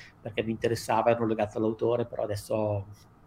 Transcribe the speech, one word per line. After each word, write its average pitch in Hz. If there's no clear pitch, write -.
perché 113
mi 113
interessava, 113
ero 117
legato 110
all'autore, 113
però -
adesso 104